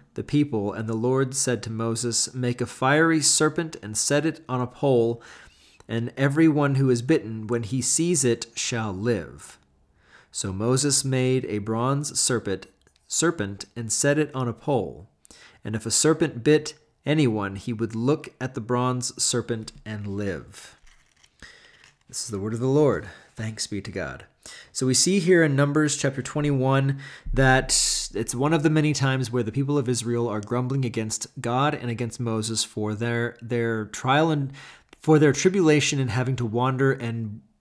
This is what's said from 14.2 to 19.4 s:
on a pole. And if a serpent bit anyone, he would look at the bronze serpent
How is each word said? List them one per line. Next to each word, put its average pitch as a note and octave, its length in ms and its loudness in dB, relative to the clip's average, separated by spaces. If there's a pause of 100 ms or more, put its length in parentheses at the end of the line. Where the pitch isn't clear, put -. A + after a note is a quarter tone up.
on B2+ 140 -4
a A2 60 -4
pole. F#2+ 560 -4 (520)
And A2 120 -8
if A2 100 -6
a A2+ 60 -4
serpent D#3 520 2
bit D3+ 320 2 (300)
anyone, A2 520 0
he A#2 180 -8
would A2 200 -4
look C3+ 460 -2
at B2+ 140 -6
the B2 80 -8
bronze B2 500 -2 (100)
serpent A2+ 500 -4 (120)